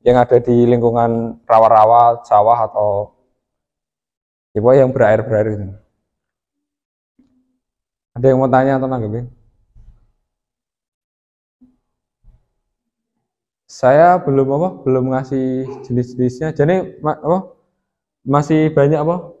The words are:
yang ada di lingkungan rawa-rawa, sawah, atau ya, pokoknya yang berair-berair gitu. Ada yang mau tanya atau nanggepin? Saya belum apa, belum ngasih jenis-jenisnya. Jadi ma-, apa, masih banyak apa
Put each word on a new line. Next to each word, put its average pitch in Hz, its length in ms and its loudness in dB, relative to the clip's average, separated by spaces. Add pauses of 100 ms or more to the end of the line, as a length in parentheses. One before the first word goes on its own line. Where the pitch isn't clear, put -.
yang 123 160 2
ada 123 240 4
di 120 240 2
lingkungan 117 800 -2
rawa-rawa, 113 800 4
sawah, 110 460 0
atau 104 420 -4 (1400)
ya, 104 80 -4
pokoknya 131 160 4
yang 127 140 2
berair-berair 110 580 0
gitu. 101 140 -10 (2500)
Ada 123 160 -2
yang 127 80 0
mau 131 80 0
tanya 131 320 0
atau 131 80 -6
nanggepin? 120 400 -8 (4000)
Saya 156 540 2
belum 135 260 0
apa, 151 200 -2 (180)
belum 131 260 -2
ngasih 131 560 -6 (160)
jenis-jenisnya. 123 720 -6
Jadi 175 480 -2
ma-, 151 160 -6
apa, 165 180 -4 (840)
masih 151 480 0
banyak 147 320 0
apa 170 120 -4 (240)